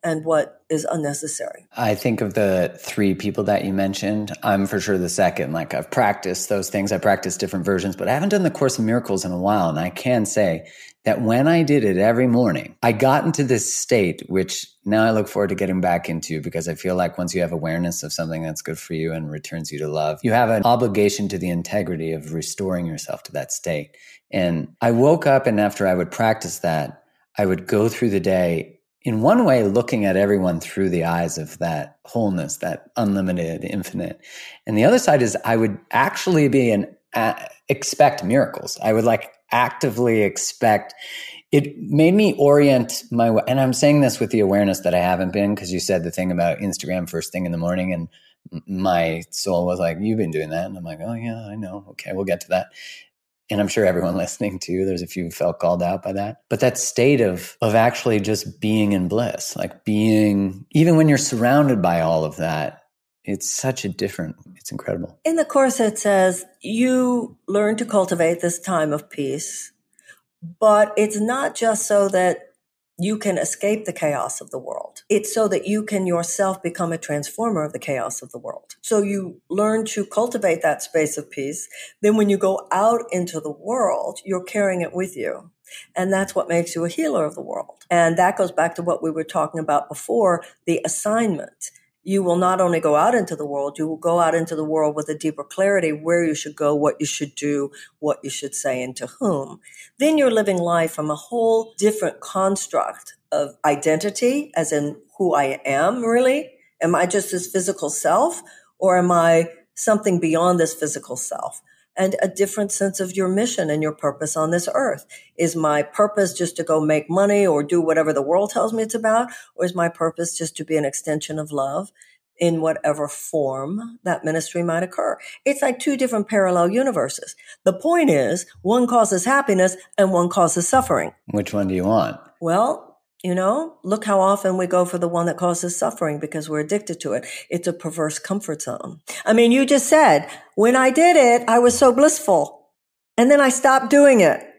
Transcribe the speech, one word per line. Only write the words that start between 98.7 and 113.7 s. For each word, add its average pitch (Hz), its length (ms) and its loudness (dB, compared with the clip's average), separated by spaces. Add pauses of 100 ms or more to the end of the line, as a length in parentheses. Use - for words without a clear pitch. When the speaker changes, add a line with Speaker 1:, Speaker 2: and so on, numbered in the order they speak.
Speaker 1:
and 127 140 -10
to 120 100 -12 (140)
whom. 190 400 -4 (400)
Then 311 180 2
you're 269 140 4
living 208 260 2
life 170 340 0
from 151 200 -4
a 151 40 -2
whole 226 640 0
different 208 440 0
construct - 920 -4 (180)
of 147 160 -2 (160)
identity, 202 920 0
as 160 160 -2
in 147 240 -2 (220)
who 180 180 2
I 139 300 0
am, 175 380 0
really. 254 460 2 (320)
Am 170 140 2
I 175 100 2
just 190 260 -2
this 180 200 -6
physical 185 380 -2
self, 226 520 0 (380)
or 185 180 4
am 180 140 4
I 165 380 4 (260)
something 208 440 2
beyond 165 400 2
this 160 140 2
physical 139 440 -8
self? - 440 -10 (360)
And 190 240 0
a 190 80 2
different 196 420 -2
sense 196 300 -2
of 180 160 -6
your 190 100 0
mission 190 420 0
and 151 140 0